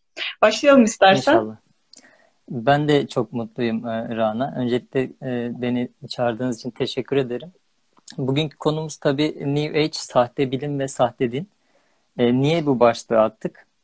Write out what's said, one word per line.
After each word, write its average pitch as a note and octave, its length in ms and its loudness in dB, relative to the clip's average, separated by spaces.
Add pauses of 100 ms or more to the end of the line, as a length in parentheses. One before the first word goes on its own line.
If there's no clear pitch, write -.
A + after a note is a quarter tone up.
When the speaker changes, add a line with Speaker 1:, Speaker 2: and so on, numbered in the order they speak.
(420)
Speaker 1:
Başlayalım A#3+ 420 6
istersen. G3 500 4
Speaker 2:
İnşallah. A2 220 0 (920)
Ben C#3+ 380 0
de D3 200 2
çok - 260 -4
mutluyum, A#2 540 -4
e, A2+ 280 -6
Rana. A2+ 420 -2
Öncelikle, B2 440 -2
e, A#2+ 600 -6
beni B2 280 -2 (200)
çağırdığınız A#2+ 500 -4
için B2+ 120 -10
teşekkür C3+ 460 -4
ederim. C3 340 -4 (640)
Bugünkü C#3+ 400 -2
konumuz D#3 400 -4
tabii D3 580 -2
New D3 240 -2
Age, D#3 140 0
sahte B2+ 580 -2
bilim C#3+ 280 -6
ve C3+ 80 -4
sahte B2 440 -2
din. D3 180 -8 (680)
E, A#2+ 160 4
niye D3 320 2
bu C3+ 140 2
başlığı A#2 420 4
attık? - 460 -4 (160)